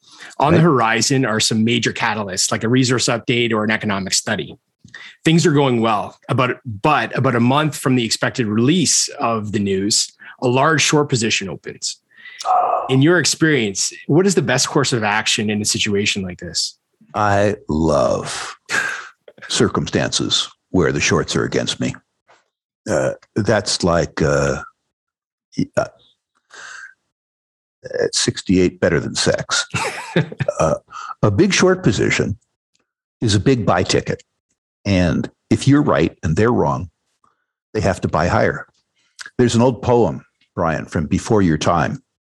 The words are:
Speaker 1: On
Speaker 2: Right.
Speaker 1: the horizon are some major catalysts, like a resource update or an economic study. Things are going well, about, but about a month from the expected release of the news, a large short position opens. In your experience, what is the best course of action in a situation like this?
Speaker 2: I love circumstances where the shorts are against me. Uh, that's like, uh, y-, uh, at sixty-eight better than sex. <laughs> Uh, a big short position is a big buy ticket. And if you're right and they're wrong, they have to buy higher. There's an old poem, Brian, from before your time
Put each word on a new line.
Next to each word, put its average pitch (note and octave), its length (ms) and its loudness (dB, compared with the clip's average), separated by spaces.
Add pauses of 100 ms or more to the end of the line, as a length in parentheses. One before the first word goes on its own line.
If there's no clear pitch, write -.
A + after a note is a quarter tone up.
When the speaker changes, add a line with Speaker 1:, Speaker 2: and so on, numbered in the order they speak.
(400)
Speaker 1:
On D3+ 140 4
Speaker 2:
Right. E3+ 40 4
Speaker 1:
the D#3+ 60 6
horizon B2+ 600 2
are A2 160 -2
some A2 240 0
major A#2 260 0
catalysts, G#2 580 -4
like A#2 140 -4
a A2 60 0
resource B2 380 2
update A#2+ 440 0
or G#2+ 140 0
an G#2+ 60 0
economic G2+ 420 -2
study. - 440 -6 (680)
Things E3 220 4
are E3+ 80 4
going C3+ 260 4
well, A2 380 0 (100)
about, B2 380 0
but A#2+ 500 -2
about B2+ 200 0
a A#2+ 40 2
month C#3 380 2
from C3 180 0
the B2 80 2
expected A#2 440 -2
release A#2+ 600 2 (120)
of A2 320 -2
the G#2+ 80 -2
news, G2 520 -2 (300)
a C3 60 0
large C#3 340 2
short D3 260 2
position A2 400 -2
opens. - 540 -10 (880)
In C3 120 4
your F3 180 6
experience, B2 720 0 (140)
what D#3+ 200 4
is F#3 80 2
the F3 60 2
best B2+ 260 0
course C#3+ 240 0
of A#2 120 -2
action G#2+ 460 -2
in G#2 120 -2
a G#2 40 -2
situation G#2 580 -2
like F2+ 160 -10
this? - 380 -6 (360)
Speaker 2:
I G#2 420 2 (140)
love D2+ 880 -2 (880)
circumstances - 1040 0 (200)
where D#2 220 2
the C#2+ 100 -2
shorts - 340 0
are A#1 80 0
against B1 360 -4
me. B2 160 -4 (920)
Uh, C2+ 220 0 (240)
that's G#2 480 0
like, E2+ 380 0
uh, C#2+ 400 0 (960)
y-, - 80 -2 (120)
uh, - 100 -2 (2250)
at - 120 -4
sixty-eight - 640 0
better E2 200 2
than - 160 -6
sex. - 580 -2
<laughs> - 20 -8 (840)
Uh, D#2+ 160 2 (480)
a A2 80 4
big E3 220 4
short F#3 300 2
position - 540 0 (840)
is G#2+ 120 0
a G#2 60 2
big A2+ 260 2
buy F#2 160 2
ticket. - 400 -2 (600)
And F#2 480 0 (180)
if A2 160 2
you're C#3 160 6
right E2 400 2
and D#2 140 -2
they're A2 160 2
wrong, E2+ 380 -2 (840)
they A2 60 -2
have G2 220 -2
to - 80 -2
buy E2 180 0
higher. A2 400 0 (720)
There's A#2+ 180 4
an A2+ 60 4
old A#2+ 200 2
poem, A#2 440 0 (280)
Brian, D#2+ 320 -2
from D#2+ 200 -4
before F#2 360 0
your D#2+ 160 2
time D#2 460 -2 (220)